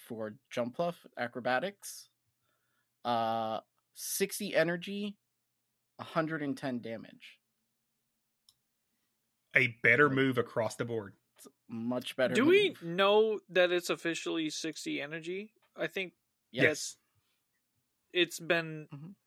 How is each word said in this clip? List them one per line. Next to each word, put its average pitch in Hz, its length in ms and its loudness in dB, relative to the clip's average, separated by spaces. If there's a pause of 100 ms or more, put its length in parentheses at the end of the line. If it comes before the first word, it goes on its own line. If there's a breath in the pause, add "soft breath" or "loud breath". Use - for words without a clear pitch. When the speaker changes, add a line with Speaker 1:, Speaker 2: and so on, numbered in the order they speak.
Speaker 1:
for 110 280 -8 (200)
Jumpluff, 127 400 -4 (220)
acrobatics, 127 880 -4 (960)
uh, 113 560 -2 (360)
sixty - 600 -6
energy, 196 640 -2 (800)
a 120 60 -10
hundred 160 360 -2
and 139 160 -4
ten 127 220 -6
damage. 110 580 -14 (2250)
Speaker 2:
A 127 280 4
better 123 240 8
Speaker 1:
Like, 135 80 2
Speaker 2:
move 135 220 2
across 117 380 -2
the 123 100 -4
board. 113 280 -6 (240)
Speaker 1:
it's - 100 -20 (200)
much 123 480 -4
better 127 200 2
Speaker 3:
Do 233 100 6
we 381 240 6
Speaker 1:
move. - 140 -10
Speaker 3:
know 202 560 4 (100)
that 180 220 6
it's 175 180 0
officially 165 600 -2
sixty 151 520 -6
energy? 165 500 -10 (240)
I 165 120 -4
think 185 260 -6 (380)
Speaker 1:
Yes. 127 120 2
Speaker 2:
Yes. - 60 6
Speaker 3:
that's, - 280 -4 (1120)
it's 175 280 0
been 160 540 -4
Speaker 1:
Mm-hmm. 147 160 -16 (180)